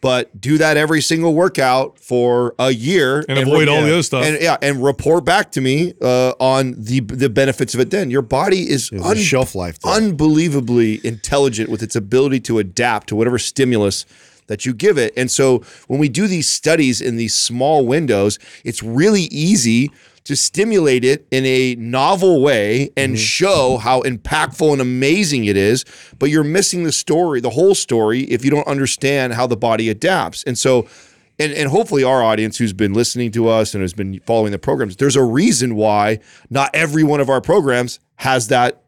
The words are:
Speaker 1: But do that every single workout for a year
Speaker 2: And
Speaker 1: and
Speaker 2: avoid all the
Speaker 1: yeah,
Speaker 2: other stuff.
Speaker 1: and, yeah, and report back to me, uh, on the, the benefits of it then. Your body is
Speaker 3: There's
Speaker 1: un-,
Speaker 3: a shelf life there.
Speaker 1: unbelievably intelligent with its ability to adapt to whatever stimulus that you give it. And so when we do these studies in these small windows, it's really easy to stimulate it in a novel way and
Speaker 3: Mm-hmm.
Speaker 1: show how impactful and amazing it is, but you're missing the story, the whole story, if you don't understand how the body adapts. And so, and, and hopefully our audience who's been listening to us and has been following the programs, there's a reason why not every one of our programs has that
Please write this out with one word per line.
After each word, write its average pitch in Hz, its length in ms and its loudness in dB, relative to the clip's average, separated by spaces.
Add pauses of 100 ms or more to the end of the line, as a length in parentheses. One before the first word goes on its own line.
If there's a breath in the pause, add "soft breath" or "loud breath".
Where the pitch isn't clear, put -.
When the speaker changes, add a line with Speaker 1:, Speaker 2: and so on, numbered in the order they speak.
Speaker 1:
But 123 400 -4
do 147 160 0
that 156 180 2
every 151 260 0
single 165 320 0
workout 143 640 0
for 123 640 0
a 131 120 2
year 135 480 0 (100)
Speaker 2:
And 135 100 -2
Speaker 1:
and 131 80 0
Speaker 2:
avoid 151 220 4
all 147 100 2
the 151 80 0
Speaker 1:
yeah, 156 60 2
Speaker 2:
other 170 100 0
stuff. 135 220 -2
Speaker 1:
and, 156 160 -2
yeah, 160 200 0
and 139 220 -2
report 143 400 2
back 185 300 0
to 135 80 -4
me, 147 400 0
uh, 127 400 2
on 131 360 2
the, 117 220 -2
the 123 300 -2
benefits 135 440 0
of 117 60 -6
it 127 100 2
then. 185 220 -4
Your 135 100 0
body 175 480 0
is 135 200 -2
Speaker 3:
There's 98 120 -8
Speaker 1:
un-, 202 140 0
Speaker 3:
a 220 60 -4
shelf 139 340 -2
life 87 240 -8
there. 170 140 -2
Speaker 1:
unbelievably 151 1120 0
intelligent 117 640 -2
with 110 120 -6
its 110 140 -8
ability 123 460 0
to 113 180 -2
adapt 107 480 -2
to 107 80 -6
whatever 117 240 0
stimulus 113 680 0 (420 soft breath)
that 107 180 -8
you 127 80 -4
give 156 240 2
it. 117 180 0
And 127 160 -2
so 131 280 2 (280 loud breath)
when 135 140 -2
we 147 80 2
do 156 180 0
these 180 220 -2
studies 151 500 0
in 120 160 -4
these 113 180 -4
small 135 520 0
windows, 120 540 0 (260 loud breath)
it's 117 180 -8
really 170 380 2 (100)
easy 143 580 0 (360 soft breath)
to 139 120 -6
stimulate 165 680 0
it 139 280 0
in 131 140 0
a 131 300 0
novel 143 680 2
way 127 540 2
and 135 180 0
Speaker 3:
Mm-hmm. - 20 -4
Speaker 1:
show 131 640 0
how 123 260 0
impactful 147 680 -2
and 139 100 0
amazing 135 640 0
it 101 140 2
is, 107 260 2 (340 loud breath)
but 139 120 0
you're 151 160 2
missing 175 400 -2
the 151 80 -2
story, 156 480 0
the 120 80 -2
whole 180 260 4
story, 113 460 0
if 123 240 -2
you 139 40 2
don't 147 160 0
understand 139 680 -2
how 123 140 -2
the 120 100 -2
body 113 320 0
adapts. 117 560 -2
And 123 120 -4
so, 127 300 2 (520 soft breath)
and, 151 120 -2
and 147 180 -2
hopefully 160 360 0
our 127 180 2
audience 110 340 0
who's 113 140 0
been 98 220 0
listening 117 380 -2
to 113 180 0
us 110 240 0
and 101 80 -4
has 92 120 -4
been 95 280 -8
following 110 320 0
the 95 60 -6
programs, 110 360 -4
there's 135 220 0
a 135 60 4
reason 127 520 0
why 107 440 2 (300 soft breath)
not 135 240 -2
every 156 300 0
one 147 160 2
of 131 100 0
our 131 120 2
programs 135 580 0 (160)
has 127 320 -2
that 120 400 0